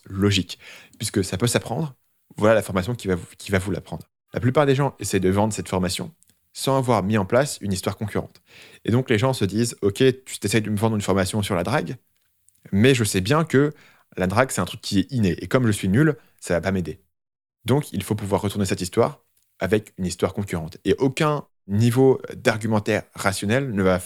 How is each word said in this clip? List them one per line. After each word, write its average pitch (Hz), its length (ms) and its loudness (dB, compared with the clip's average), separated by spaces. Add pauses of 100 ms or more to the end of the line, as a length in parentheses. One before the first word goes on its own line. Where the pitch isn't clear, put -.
logique. 98 540 0 (400)
Puisque 101 240 -2
ça 92 140 -6
peut 120 100 2
s'apprendre, 131 480 -2 (420)
voilà 113 180 6
la 107 60 4
formation 95 320 -2
qui 107 140 -10
va 92 80 2
vous, 80 100 -6 (120)
qui - 140 -12
va 98 60 4
vous 92 140 -4
l'apprendre. 82 380 -10 (240)
La - 80 -6
plupart 131 240 2
des 135 100 4
gens 139 240 -2
essaient 101 220 -2
de 92 80 2
vendre 104 240 2
cette 90 160 -8
formation 90 440 -4 (420)
sans 135 220 -2
avoir 120 240 2
mis 107 160 0
en 95 80 0
place 131 360 0
une 98 120 -4
histoire 98 240 -4
concurrente. - 460 -8 (420)
Et 101 60 0
donc, 127 180 2
les 113 80 4
gens 131 160 2
se 117 100 -4
disent : « 107 380 0
Ok, 101 220 2 (200)
tu - 140 -14
t'essayes 107 240 0
de 104 80 -4
me 107 80 -2
vendre 110 180 0
une 101 60 -2
formation 95 400 0
sur 98 140 -2
la 85 80 0
drague, 131 320 -4 (760)
mais 117 220 6
je 117 100 2
sais 98 180 0
bien 147 220 2
que 147 300 2 (440)
la 92 100 0
drague, 117 240 2
c'est 104 100 -2
un 87 40 0
truc - 140 -10
qui 98 200 -2
est - 120 0
inné. 104 320 2
Et 90 40 -8
comme 131 180 2
je 110 60 4
suis 98 160 -2
nul, 139 280 2 (240)
ça - 140 -4
va 82 80 0
pas 95 100 -4
m'aider. » 85 280 -4 (640)
Donc, 135 260 -2
il - 120 -6
faut - 100 -4
pouvoir 101 260 -2
retourner 101 280 -2
cette 98 140 -2
histoire 120 420 -2 (340)
avec 107 400 -2
une 92 80 -4
histoire 101 300 -4
concurrente. 85 500 -6
Et 95 140 4
aucun 147 480 0 (200)
niveau 120 540 4 (140)
d'argumentaire 110 640 0 (140)
rationnel 110 560 0
ne 98 100 0
va, 92 240 4